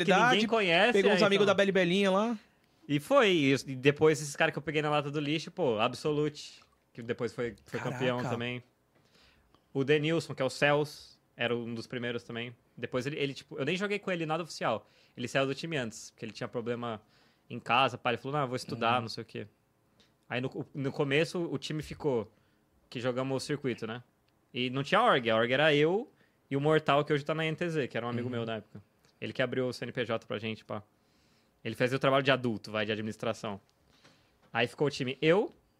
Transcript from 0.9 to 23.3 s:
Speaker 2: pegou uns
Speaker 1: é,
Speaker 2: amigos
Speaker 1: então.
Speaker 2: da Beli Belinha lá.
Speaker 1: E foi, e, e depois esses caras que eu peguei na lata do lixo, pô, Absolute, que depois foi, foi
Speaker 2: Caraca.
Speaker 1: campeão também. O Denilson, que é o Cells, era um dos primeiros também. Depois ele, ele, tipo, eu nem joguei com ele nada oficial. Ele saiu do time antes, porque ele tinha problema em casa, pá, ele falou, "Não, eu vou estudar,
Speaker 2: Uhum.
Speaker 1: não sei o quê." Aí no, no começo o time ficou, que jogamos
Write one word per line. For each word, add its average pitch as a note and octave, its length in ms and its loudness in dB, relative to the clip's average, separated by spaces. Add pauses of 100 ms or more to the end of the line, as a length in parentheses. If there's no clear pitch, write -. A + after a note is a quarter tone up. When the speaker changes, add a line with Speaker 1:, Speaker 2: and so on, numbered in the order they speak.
Speaker 2:
pegou G3 180 6
uns F3+ 80 4
Speaker 1:
é, G#3+ 60 6
Speaker 2:
amigos G3 180 6
Speaker 1:
então. - 20 4
Speaker 2:
da G3 80 6
Beli G3 180 4
Belinha F#3 380 4
lá. G#3+ 280 2 (500)
Speaker 1:
E D3 100 0
foi, A#3 340 4
e, C#3 200 4
e C3+ 240 -2
depois C#3+ 460 4
esses D3 120 -10
caras D#3+ 180 0
que D#3 60 -8
eu D3 40 -10
peguei D3+ 180 -4
na D3+ 100 -2
lata D3 200 0
do D3+ 100 -4
lixo, - 300 -4
pô, B2 280 -2
Absolute, D3 840 -2 (340)
que B2 80 -14
depois A#2 320 -6
foi, A#2 200 -6 (120)
foi B2 120 -8
Speaker 2:
Caraca. B2 200 -6
Speaker 1:
campeão B2 240 0
também. A#2+ 400 -4 (1120)
O C3+ 100 0
Denilson, D3+ 500 2
que - 60 -8
é C3+ 40 2
o B2+ 60 2
Cells, - 680 0 (180)
era A#2+ 180 0
um A#2 200 -6
dos A2 120 -10
primeiros A#2+ 360 -6
também. A#2+ 320 -10 (220)
Depois A#2+ 300 -4
ele, D3 120 -6
ele, C#3 160 -2
tipo, - 240 -14
eu C#3 80 -2
nem F3 100 0
joguei G3+ 220 -4
com G3 120 -6
ele E3+ 140 -2
nada D#3+ 180 -2
oficial. D3 460 -4 (280)
Ele A#2+ 120 -8
saiu C3+ 180 0
do C3+ 80 -4
time E3 220 -8
antes, A#2 340 -6
porque - 140 -16
ele A2 80 -12
tinha A#2+ 160 -8
problema A#2+ 540 -6 (480)
em A#2+ 100 -10
casa, B2+ 380 2
pá, - 120 -2
ele A#2 80 0
falou, C3+ 200 -8
"Não, C#3+ 60 0
eu B2+ 40 -4
vou B2 80 -4
estudar, A#2 400 0
Speaker 2:
Uhum. B2 60 0
Speaker 1:
não A2+ 60 -8
sei A#2 140 -10
o A2 40 -12
quê." A2 200 -12 (840)
Aí A#2+ 100 0
no, C3 340 -6
no C#3 180 -2
começo D#3+ 600 0
o C#3 60 -4
time D#3 240 -6
ficou, C3 500 -4 (560)
que B2+ 120 -8
jogamos C3 420 -2